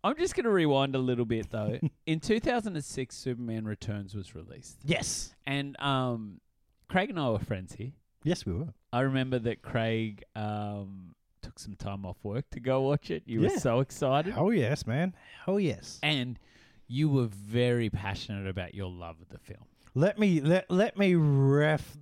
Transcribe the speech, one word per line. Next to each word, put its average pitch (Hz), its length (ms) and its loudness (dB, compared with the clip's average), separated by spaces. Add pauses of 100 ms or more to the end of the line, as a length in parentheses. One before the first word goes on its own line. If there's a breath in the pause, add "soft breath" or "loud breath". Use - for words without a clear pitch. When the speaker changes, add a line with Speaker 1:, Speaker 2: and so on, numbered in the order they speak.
Speaker 1:
I'm 247 140 0
just 359 180 0
gonna 233 140 2
rewind 139 440 4
a 135 40 2
little 123 260 2
bit, 110 260 -2
though. 110 280 -2 (140)
Speaker 2:
<laughs> - 140 -16
Speaker 1:
In 160 140 0
two 220 200 2
thousand 220 360 -2
and 147 80 -6
six, - 320 -8
Superman 117 480 -4
Returns 104 500 -6
was 98 200 -10
released. - 500 -16
Speaker 2:
Yes. - 500 -2 (120)
Speaker 1:
And, 139 340 -6
um, 123 600 -2 (480)
Craig 185 220 2
and 185 80 -4
I 135 120 0
were 104 80 2
friends 95 360 -6
here. 123 180 -10 (300)
Speaker 2:
Yes, 170 220 0
we 95 80 -2
were. 139 160 -4 (240)
Speaker 1:
I 120 80 0
remember 131 380 0
that 113 240 -4
Craig, 113 640 -2 (120)
um, 104 760 -8 (260)
took - 180 -18
some 104 160 -12
time 98 300 -8
off 92 180 -10
work 107 280 -6
to - 100 -10
go 131 220 2
watch 143 280 0
it. - 160 -4
You 113 160 0
Speaker 2:
Yeah. - 60 6
Speaker 1:
were 381 100 2
so 127 220 2
excited. 143 560 0
Speaker 2:
Oh, 185 140 2
yes, 147 360 2
man. 156 280 0 (340 loud breath)
Oh, 196 80 0
yes. 165 460 -2
Speaker 1:
And 127 360 0 (480 soft breath)
you 143 220 0
were 135 180 4
very 113 640 0
passionate 98 560 -6
about 92 280 -6
your 92 160 -6
love 85 320 -12
of 85 80 -20
the - 80 -16
film. - 260 -18 (300 soft breath)
Speaker 2:
Let 190 240 4
me, 185 220 4
let, 170 300 4
let 190 260 4
me 190 200 4
ref-, 147 840 4